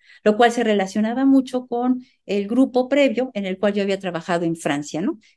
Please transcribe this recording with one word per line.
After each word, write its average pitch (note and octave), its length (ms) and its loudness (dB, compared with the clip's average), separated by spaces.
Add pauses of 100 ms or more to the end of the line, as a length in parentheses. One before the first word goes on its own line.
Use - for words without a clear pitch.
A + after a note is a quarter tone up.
(240)
lo G#3+ 140 4
cual A#3 140 6
se A#3 120 -2
relacionaba G#3+ 600 -2
mucho C4 440 2
con B3 340 -2 (240)
el G3+ 220 -4
grupo B3+ 420 0
previo C4 460 2
en G3+ 100 -6
el F#3 140 -6
cual G3+ 140 0
yo G3+ 100 -2
había G3 160 -2
trabajado F3 440 -4
en E3 120 -2
Francia, D3 460 -4
¿no? C#4 180 -4 (180)